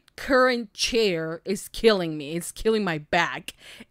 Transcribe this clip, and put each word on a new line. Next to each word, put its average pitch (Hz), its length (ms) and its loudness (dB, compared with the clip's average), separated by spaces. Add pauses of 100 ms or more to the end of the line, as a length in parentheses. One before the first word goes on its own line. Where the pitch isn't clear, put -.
(160)
current 254 600 2
chair 170 680 0
is - 260 -6
killing 180 500 2
me. 147 160 -8
It's 170 160 -6
killing 220 320 0
my 160 160 -2
back. 151 560 -2 (360)